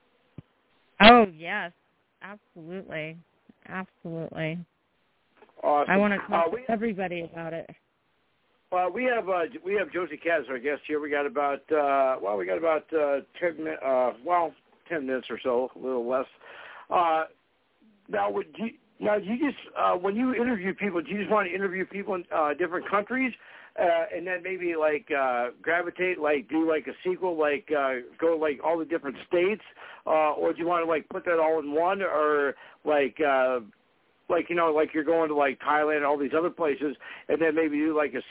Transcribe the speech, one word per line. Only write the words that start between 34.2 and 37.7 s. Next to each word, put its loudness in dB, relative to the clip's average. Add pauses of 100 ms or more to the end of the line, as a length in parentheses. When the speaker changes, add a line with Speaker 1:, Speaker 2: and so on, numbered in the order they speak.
Speaker 2:
like, 0
you -2
know, 4
like, 2
you're -2
going 2
to, -2
like, 2
Thailand 2
and 0
all 2
these -2
other 0
places, -2 (320)
and 2
then 2
maybe 2